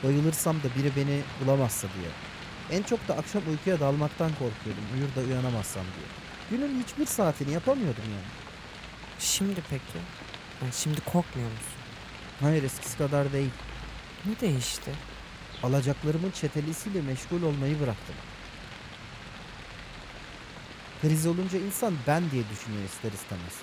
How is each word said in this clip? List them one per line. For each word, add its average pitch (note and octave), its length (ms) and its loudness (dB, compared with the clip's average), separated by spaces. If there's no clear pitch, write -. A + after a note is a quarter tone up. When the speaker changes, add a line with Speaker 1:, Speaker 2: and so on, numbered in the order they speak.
Speaker 1:
Bayılırsam D#3 520 6
da C#3+ 120 2
biri C#3 180 4
beni C#3+ 240 4
bulamazsa C3 480 4
diye. E2+ 120 -4
En G3+ 40 2
çok A3+ 260 0
da D3 80 2
akşam F3 340 0
uykuya D#3 300 4
dalmaktan D3 500 4
korkuyordum, A2 540 -2
uyur C3+ 220 2
da B2+ 120 2
uyanamazsam B2 540 0
diye. F#2 240 -6
Günün C4 320 2
hiçbir - 240 0
saatini D3 460 2
yapamıyordum E3+ 520 2
yani. G#2 260 -4
Speaker 2:
Şimdi G3 420 2
peki? C#3+ 280 -4
Yani B2 100 -2
şimdi D3+ 280 0
korkmuyor B2+ 500 0
musun? - 300 -8
Speaker 1:
Hayır, D3 220 6
eskisi - 360 -4
kadar C#3+ 340 4
değil. C#3 180 4
Speaker 2:
Ne G#3+ 140 0
değişti? C3+ 500 2
Speaker 1:
Alacaklarımın C#3+ 680 4
çetelisiyle D#3+ 720 0
meşgul C#3 400 0
olmayı D3 380 2
bıraktım. A2+ 340 0
Kriz D#3 240 6
olunca F3+ 320 2
insan G3 360 2
ben D#3+ 240 4
diye B2+ 120 2
düşünüyor G#2 320 -4
ister G2+ 280 -4
istemez. F2+ 500 -8